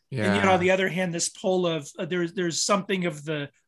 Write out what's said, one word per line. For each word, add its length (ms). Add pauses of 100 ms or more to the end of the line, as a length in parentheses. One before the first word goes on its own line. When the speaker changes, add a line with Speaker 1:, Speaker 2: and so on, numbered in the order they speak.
(120)
Speaker 1:
and 80
yet 260
Speaker 2:
Yeah. 80
Speaker 1:
on 60
the 120
other 160
hand, 260
this 160
pole 360
of, 320
uh, 80
there's, 280
there's 280
something 440
of 200
the, 240 (180)